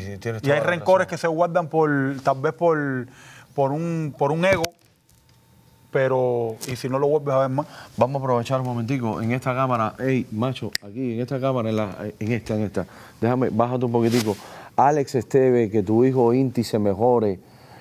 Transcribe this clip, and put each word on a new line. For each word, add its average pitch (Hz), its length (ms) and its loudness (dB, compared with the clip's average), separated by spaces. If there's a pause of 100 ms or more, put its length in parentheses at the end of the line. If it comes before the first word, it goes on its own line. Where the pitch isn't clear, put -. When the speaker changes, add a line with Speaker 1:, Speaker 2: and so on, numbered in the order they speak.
Speaker 1:
sí, 98 140 -10
tienes 113 260 -8
Speaker 2:
Y 139 40 -4
Speaker 1:
toda 139 80 4
Speaker 2:
hay 151 80 2
Speaker 1:
la - 40 -2
Speaker 2:
rencores 180 400 2
Speaker 1:
razón. - 40 -14
Speaker 2:
que 165 80 -8
se 170 100 -2
guardan 170 400 0
por, 156 220 2 (340)
tal 135 160 0
vez 151 140 -2
por, 143 520 0 (480)
por 135 180 0
un, 160 440 -4
por 143 160 0
un 165 140 0
ego, 190 180 2 (1300)
pero, 127 640 0 (100)
¿y 127 100 -6
si 131 120 -6
no 131 100 0
lo 143 100 2
vuelves 143 260 0
a 135 60 4
ver 135 100 2
más? 139 160 -2 (320)
Speaker 1:
Vamos 131 220 2
a 135 40 -8
aprovechar 127 360 0
un 127 60 -4
momentico 117 540 -2
en 113 120 0
esta 127 220 -2
cámara. 123 440 0
Ey, 127 320 -2
macho, 120 400 -4 (100)
aquí 117 340 -8
en 117 60 -6
esta 127 180 -6
cámara, 127 300 -2
en 110 80 -2
la, 104 140 -2 (280)
en 110 140 -4
esta, 110 220 -4
en 107 80 0
esta. 95 240 -4 (340)
Déjame, 123 300 2
bájate 120 340 0
un 120 80 -2
poquitico. 117 420 2 (400)
Alex 139 420 2
Esteve, 123 540 4
que 107 120 2
tu 110 220 4
hijo 127 280 4
Inti 127 320 0
se 113 140 -2
mejore. 104 600 2 (420)